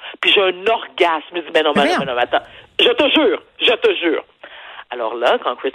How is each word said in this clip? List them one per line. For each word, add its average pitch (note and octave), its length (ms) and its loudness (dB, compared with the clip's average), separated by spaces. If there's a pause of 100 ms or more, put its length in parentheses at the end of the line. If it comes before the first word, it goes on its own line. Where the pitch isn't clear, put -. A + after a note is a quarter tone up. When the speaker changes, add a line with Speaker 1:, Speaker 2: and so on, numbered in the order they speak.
(200)
Speaker 1:
Puis F#3 120 2
j'ai G#3 100 4
un F#3 240 -2
orgasme. E3+ 580 0 (100)
Je F3 60 -4
dis, « D3+ 140 -12
Ben D#3+ 100 4
non, D3+ 80 2
ben C#3+ 120 2
non, - 20 2 (100)
Speaker 2:
Voyons. E3 80 -2
Speaker 1:
ben C3 100 -6
non, A#2+ 40 -2
attends. » - 260 0 (340)
Je - 120 4
te C4 200 0
jure, A3+ 320 2 (180)
je A#3+ 120 2
te G#3+ 240 2
jure. - 280 -2 (680)
Alors A#2 240 -6
là, A#2+ 280 2
quand B2 140 -2
Chris C3+ 180 -4